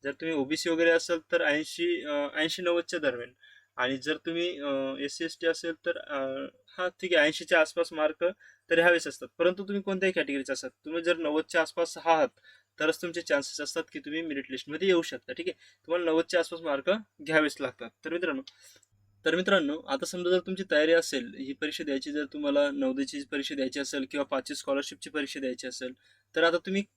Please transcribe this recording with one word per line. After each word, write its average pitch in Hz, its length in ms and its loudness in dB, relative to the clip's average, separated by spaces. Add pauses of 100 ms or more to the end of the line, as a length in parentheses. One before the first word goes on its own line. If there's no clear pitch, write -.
जर 139 80 -4
तुम्ही 160 240 -4
ओबीसी 147 340 -2
वगैरे 165 200 4
असाल, 165 280 2 (140)
तर 170 100 2
ऐंशी, 160 600 0
अ, 147 300 -2
ऐंशी 160 280 -2
नव्वदच्या 175 380 0
दरम्यान. 123 320 -2 (440)
आणि 127 200 0
जर 147 200 -2
तुम्ही, 170 420 -4
अ, 135 420 -2
एस 143 160 -6
सी 170 80 -6
एस 160 160 -8
टी 170 60 0
असेल, 165 260 0 (140)
तर, 170 100 0
अ, 135 500 -6 (220)
हां, 180 200 -4
ठीक 175 260 -2
आहे, 151 120 8
ऐंशीच्या 160 340 2
आसपास 165 320 2
मार्क 156 320 0 (460)
तरी 165 100 6
हवेच 170 280 6
असतात. 135 200 -10 (100)
परंतु 180 240 4
तुम्ही 196 200 -4
कोणत्याही 190 300 0
कॅटेगरीचे 139 400 -2
असाल, 127 180 -6 (140)
तुम्ही 165 180 -4
जर 170 140 2
नव्वदच्या 160 460 0
आसपास 165 360 -2
आहात, 156 300 4 (520)
तरच 160 220 0
तुमचे 170 200 -6
चान्सेस 143 380 -2
असतात 151 220 -6 (100)
की 156 60 -10
तुम्ही 151 240 -8
मेरिट 139 280 -6
लिस्टमध्ये 151 380 -4
येऊ 175 140 6
शकता, - 300 -10
ठीक 170 160 -6
आहे. - 380 -14
तुम्हाला 175 180 0
नव्वदच्या 165 360 2
आसपास 165 200 -4
मार्क 147 300 -2 (360)
घ्यावेच 151 340 2
लागतात. 123 300 -6 (140)
तर 156 80 -4
मित्रांनो, 165 300 -2 (840)
तर 160 120 4
मित्रांनो, 180 420 4
आता - 280 -4
समजा 180 240 -2
जर 185 80 6
तुमची 190 320 -4
तयारी 156 220 4
असेल, 139 460 0
ही 135 140 -8
परीक्षा 151 320 -6
द्यायची, 139 280 -4
जर 147 120 -2
तुम्हाला 143 460 2
नवोदयची 139 520 -2 (100)
परीक्षा 143 220 -4
द्यायची 135 260 -2
असेल 135 300 -4
किंवा 143 140 -2
पाचवी 139 320 -4
स्कॉलरशिपची 139 540 -4
परीक्षा 143 300 -6
द्यायची 127 260 -6
असेल, 127 260 -8 (440)
तर 160 60 4
आता 170 140 4
तुम्ही 190 280 0 (120)